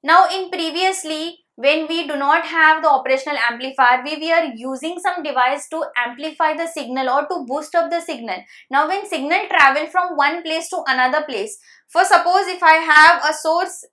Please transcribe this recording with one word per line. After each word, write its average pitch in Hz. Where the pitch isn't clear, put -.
Now 339
in 370
previously, 339
when 302
we 330
do 302
not 294
have 311
the 330
operational 262
amplifier, 247
we 294
were 320
using 269
some 359
device 269
to 320
amplify 302
the 330
signal 262
or 294
to 339
boost 294
up 339
the 339
signal. 233
Now 302
when 392
signal 330
travel 302
from 359
one 294
place 320
to 349
another 254
place, 220
for 359
suppose 359
if 359
I 320
have 320
a 311
source 339